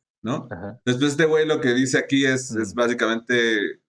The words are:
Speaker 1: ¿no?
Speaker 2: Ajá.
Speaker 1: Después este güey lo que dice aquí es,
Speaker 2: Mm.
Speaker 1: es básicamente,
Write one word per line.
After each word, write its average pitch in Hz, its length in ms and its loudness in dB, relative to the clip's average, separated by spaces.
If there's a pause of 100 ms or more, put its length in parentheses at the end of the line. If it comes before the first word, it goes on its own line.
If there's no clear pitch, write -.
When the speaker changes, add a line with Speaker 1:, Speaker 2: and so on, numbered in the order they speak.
(240)
Speaker 1:
¿no? 135 280 -6
Speaker 2:
Ajá. 98 340 -12
Speaker 1:
Después 131 260 0
este 156 140 2
güey 156 220 4
lo 156 120 0
que 123 140 2
dice 131 240 2
aquí 139 280 0
es, 131 260 0
Speaker 2:
Mm. 113 100 -2
Speaker 1:
es 98 120 -6
básicamente, 117 840 0 (300)